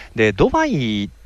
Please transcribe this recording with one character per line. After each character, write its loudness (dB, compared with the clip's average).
で、 2
ド 2
バ 0
イ -2